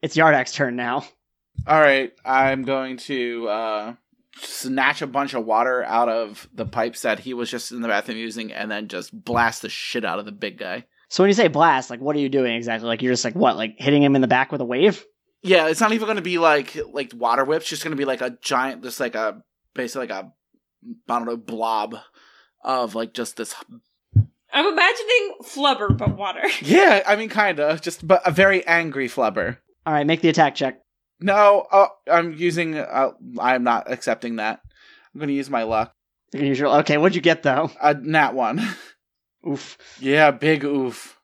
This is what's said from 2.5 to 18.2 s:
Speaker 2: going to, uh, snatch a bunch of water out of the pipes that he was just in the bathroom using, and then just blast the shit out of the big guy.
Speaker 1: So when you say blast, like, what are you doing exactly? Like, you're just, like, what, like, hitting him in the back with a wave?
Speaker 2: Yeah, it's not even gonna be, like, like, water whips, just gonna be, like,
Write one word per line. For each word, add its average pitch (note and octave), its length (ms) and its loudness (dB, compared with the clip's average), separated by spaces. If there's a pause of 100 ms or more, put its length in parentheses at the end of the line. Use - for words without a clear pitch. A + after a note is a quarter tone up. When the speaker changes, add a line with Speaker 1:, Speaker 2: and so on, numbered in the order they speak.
Speaker 2:
going C3 340 -4
to, A#2+ 520 -6
uh, A2 460 -4 (460)
snatch C3+ 600 -2
a D3 60 -8
bunch C#3 260 -4
of A#2 120 -4
water A#2+ 380 0
out A#2+ 260 0
of A2 440 -6
the A2+ 120 -8
pipes A2+ 360 -6
that G#2+ 180 -2
he B2 140 -12
was A#2+ 160 -8
just A#2 220 -10
in A#2+ 100 -12
the A#2 60 -6
bathroom A2 300 -2
using, A2+ 360 -10
and G#2+ 160 -10
then G#2+ 180 -8
just F#2 240 -12 (140)
blast A#2 380 0
the A2 60 -10
shit - 360 -8
out F#2 140 -4
of G#2 60 -12
the G#2 60 -16
big G2+ 280 -10
guy. G2 260 -10 (240)
Speaker 1:
So - 140 2
when G3+ 60 6
you G3+ 40 4
say G3 140 4
blast, C#3+ 420 2
like, A#2+ 120 -12
what D3 140 -2
are D3 40 0
you C#3 100 0
doing C3 260 0
exactly? A#2 320 -6
Like, A#2 140 -4
you're B2+ 120 0
just, A#2+ 120 -2
like, A2+ 100 -4
what, B2+ 220 2
like, A2 200 -6
hitting C#3+ 260 4
him C#3 120 4
in C3+ 60 4
the B2+ 60 2
back C3 240 2
with C#3 100 -6
a B2+ 40 -4
wave? C#3 380 2 (380)
Speaker 2:
Yeah, F3+ 260 4
it's D#3+ 140 0
not A3 120 2
even A3 140 -2
gonna G#3 140 -2
be, F3 160 -4
like, D#3 400 2 (140)
like, C3 240 -8
water A#2+ 300 2
whips, D#3 220 -2
just D#3 160 -8
gonna D#3 120 -6
be, C#3 100 -2
like, C3 160 -2